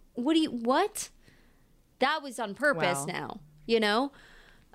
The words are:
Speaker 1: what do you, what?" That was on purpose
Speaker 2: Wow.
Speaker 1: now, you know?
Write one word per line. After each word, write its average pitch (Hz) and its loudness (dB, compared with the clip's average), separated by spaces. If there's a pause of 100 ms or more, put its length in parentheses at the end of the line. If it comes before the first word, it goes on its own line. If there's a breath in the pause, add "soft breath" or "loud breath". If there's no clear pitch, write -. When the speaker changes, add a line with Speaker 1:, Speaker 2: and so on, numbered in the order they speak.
(160)
Speaker 1:
what 269 0
do 330 4
you, 311 2
what?" 254 -2 (920 soft breath)
That 285 2
was 262 -10
on 220 -6
purpose 180 2
Speaker 2:
Wow. 143 -4
Speaker 1:
now, 147 -8 (240)
you 226 2
know? 220 2 (640 loud breath)